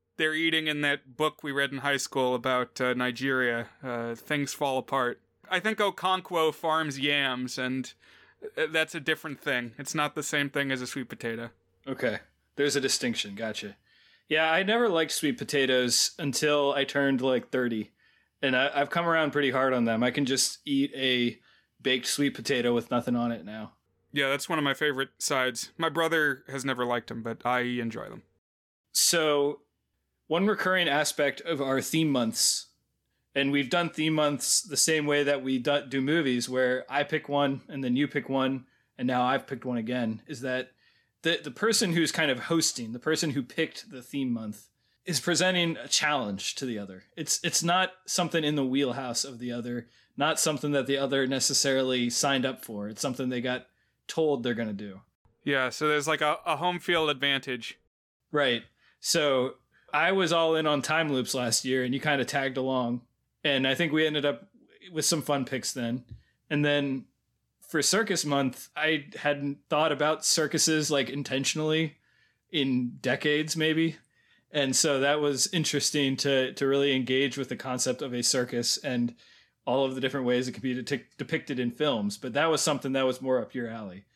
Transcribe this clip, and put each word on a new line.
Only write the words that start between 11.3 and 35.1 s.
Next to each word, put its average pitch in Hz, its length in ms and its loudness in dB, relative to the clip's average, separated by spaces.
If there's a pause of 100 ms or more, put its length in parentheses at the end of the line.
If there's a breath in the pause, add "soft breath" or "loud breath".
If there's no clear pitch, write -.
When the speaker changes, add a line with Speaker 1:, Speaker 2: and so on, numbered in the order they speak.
Speaker 2:
Okay. 123 320 -2 (360)
There's 143 200 2
a 139 60 2
distinction. 120 520 -2
Gotcha. 107 440 -8 (500 soft breath)
Yeah, 160 240 2
I 175 100 4
never 220 280 4
liked 165 240 2
sweet 139 260 0
potatoes 127 800 4
until 147 540 2
I 139 100 2
turned, 139 380 2
like, 127 280 2
thirty. 117 400 0 (540 soft breath)
And 131 120 2
I, 135 200 2
I've 143 160 0
come 170 160 0
around 160 240 2
pretty 143 200 2
hard 131 220 2
on 123 120 2
them. 113 180 2
I 123 80 2
can 143 140 0
just 127 400 0
eat 139 300 0
a 127 440 0 (420 soft breath)
baked 127 240 0
sweet 143 300 0
potato 120 400 0
with 117 160 -2
nothing 123 240 0
on 120 160 0
it 104 120 -8
now. 107 280 -12 (420)
Speaker 1:
Yeah, 139 160 0
that's 139 200 -2
one 165 100 0
of 147 40 0
my 139 120 0
favorite 139 420 -2
sides. 127 600 -2
My 165 100 0
brother 156 580 0
has 135 160 -8
never 123 220 -2
liked 120 220 -2
them, 117 160 -8
but 113 200 -8
I 123 180 2
enjoy 117 480 -4
them. 110 120 -16 (720)
Speaker 2:
So, 147 720 4 (640)
one 175 200 2
recurring 185 400 2
aspect 143 540 2
of 165 180 -4
our 135 220 2
theme 160 280 2
months, 120 580 0 (680)
and 139 160 2
we've 139 180 0
done 175 200 2
theme 156 240 0
months 147 480 2
the 151 160 -6
same 156 280 2
way 147 180 2